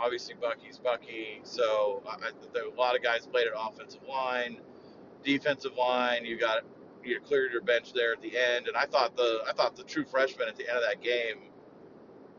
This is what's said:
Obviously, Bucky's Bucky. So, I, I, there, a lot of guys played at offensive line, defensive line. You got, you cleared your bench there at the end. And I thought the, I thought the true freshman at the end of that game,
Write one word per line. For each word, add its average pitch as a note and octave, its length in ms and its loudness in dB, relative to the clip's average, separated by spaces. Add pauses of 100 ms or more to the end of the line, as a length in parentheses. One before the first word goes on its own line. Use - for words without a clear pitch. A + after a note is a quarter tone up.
Obviously, A#2+ 380 -2
Bucky's A#2 380 -6
Bucky. A2+ 640 -4
So, G#2+ 640 2
I, A2 60 -6
I, A2+ 160 -6 (240)
there, A#2 140 -4
a G#2+ 60 -10
lot B2 220 2
of B2 60 -4
guys A#2 240 0
played A#2+ 200 2
at A2+ 80 -2
offensive A2 540 -8
line, B2+ 480 -2 (680)
defensive C#3 540 0
line. B2 480 2
You A#2 140 -6
got, A2+ 240 2 (420)
you A#2 160 -2
cleared C3 320 2
your A#2+ 80 0
bench A#2 320 2
there A#2 220 2
at G2 80 -8
the A2 120 -8
end. B2 320 2
And A2+ 120 -2
I C3+ 80 4
thought C3 280 2
the, A2+ 320 2
I C#3+ 60 0
thought C#3+ 240 0
the B2+ 80 -16
true D3 220 -4
freshman C3 420 0
at G#2+ 80 -8
the B2+ 100 -8
end A#2+ 120 0
of A#2 100 2
that G2+ 140 -2
game, A2+ 480 -2 (880)